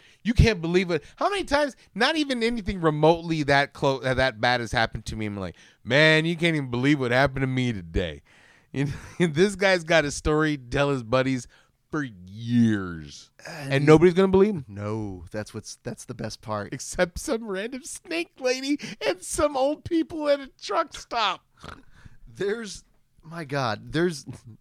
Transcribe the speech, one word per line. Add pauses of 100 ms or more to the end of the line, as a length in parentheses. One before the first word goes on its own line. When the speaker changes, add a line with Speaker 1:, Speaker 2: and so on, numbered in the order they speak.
(240)
Speaker 1:
you
can't
believe
it." (120)
How
many
times, (200)
not
even
anything
remotely
that
clo-,
that
bad
has
happened
to
me,
I'm
like, (280)
"Man,
you
can't
even
believe
what
happened
to
me
today." (640)
<laughs>
You
know,
this
guy's
got
a
story
to
tell
his
buddies (420)
for (220)
years. (160)
Speaker 2:
And
Speaker 1:
And
Speaker 2:
he's
Speaker 1:
nobody's
gonna
believe
him.
Speaker 2:
No,
that's
what's,
that's
the
best
part.
Speaker 1:
Except
some
random
snake
lady (260)
and
some
old
people
at
a (120)
truck
stop. (840)
Speaker 2:
There's, (400)
my
God,
there's (360)